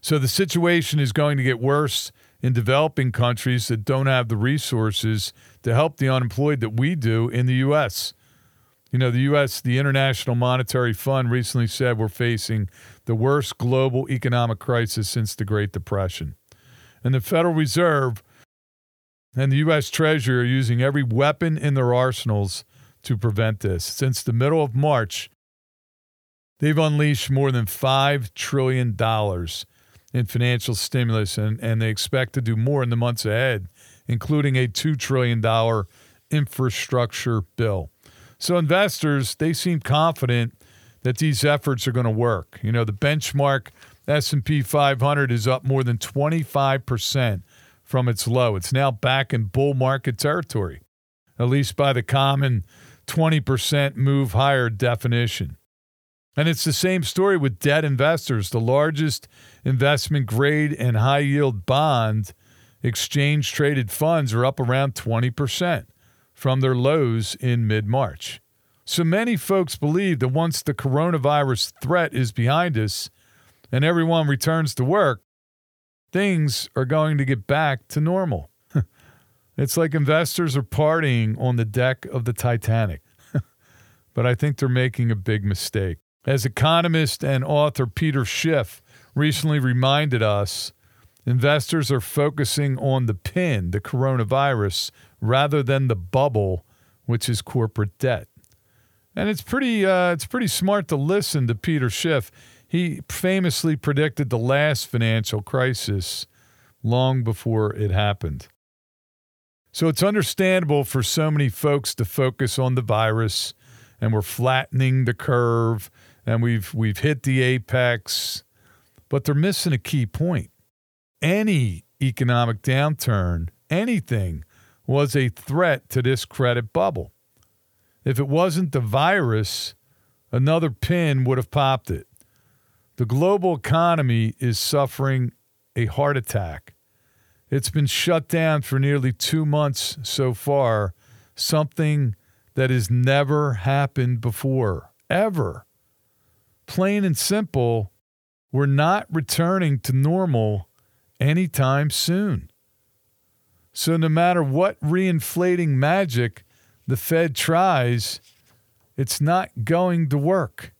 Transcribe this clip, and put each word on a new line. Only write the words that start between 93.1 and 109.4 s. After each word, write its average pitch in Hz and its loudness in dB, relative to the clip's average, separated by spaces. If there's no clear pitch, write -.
pin, 104 -2
the 101 -2
coronavirus, 127 0
rather 139 2
than 135 0
the 113 2
bubble, 101 0
which 117 -2
is 110 -2
corporate 107 -2
debt. 127 -2
And 202 -2
it's 202 -4
pretty, 240 0
uh, 180 4
it's 170 -4
pretty 247 -2
smart 196 0
to 156 0
listen 147 0
to 113 0
Peter 131 0
Schiff. 147 -2
He 170 -2
famously 180 0
predicted 147 -2
the 123 -2
last 135 0
financial 113 0
crisis 117 -4
long 127 0
before 110 -2
it 101 -2
happened. 98 -2